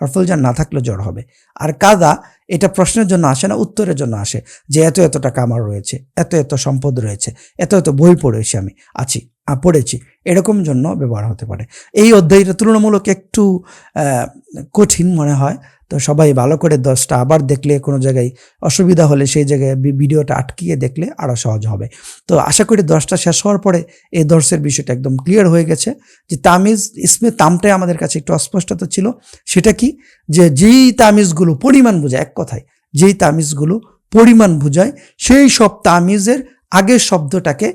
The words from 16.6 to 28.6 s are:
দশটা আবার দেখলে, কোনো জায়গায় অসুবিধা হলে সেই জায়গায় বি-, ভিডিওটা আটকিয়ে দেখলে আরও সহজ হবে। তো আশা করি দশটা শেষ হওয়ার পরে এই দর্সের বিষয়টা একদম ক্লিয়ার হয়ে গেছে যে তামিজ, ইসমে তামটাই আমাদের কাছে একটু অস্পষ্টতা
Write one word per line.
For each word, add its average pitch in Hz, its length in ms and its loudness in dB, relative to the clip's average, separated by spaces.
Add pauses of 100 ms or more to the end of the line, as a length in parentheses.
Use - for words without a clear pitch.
দশটা 131 380 -2
আবার 143 260 0
দেখলে, 139 360 -2
কোনো 139 200 -4
জায়গায় 127 320 -2 (320)
অসুবিধা 170 440 2
হলে 139 200 2
সেই 147 180 0
জায়গায় 135 320 -2
বি-, 135 220 -4
ভিডিওটা 143 360 -2
আটকিয়ে 165 420 -6
দেখলে 135 420 -6
আরও 127 180 -6
সহজ 110 300 -6
হবে। 107 220 -8 (380)
তো 170 120 0
আশা - 260 0
করি 214 180 0
দশটা 160 340 -2
শেষ 170 280 -2
হওয়ার 202 140 0
পরে 175 260 -2 (280)
এই 165 120 0
দর্সের 160 360 0
বিষয়টা 143 320 -4
একদম 131 240 -4
ক্লিয়ার 180 320 2
হয়ে 165 160 2
গেছে 165 300 -4 (360)
যে 170 60 -8
তামিজ, 196 600 2
ইসমে 220 340 -2
তামটাই 180 400 2
আমাদের 180 280 0
কাছে 160 200 -6
একটু 156 140 -6
অস্পষ্টতা 175 540 -4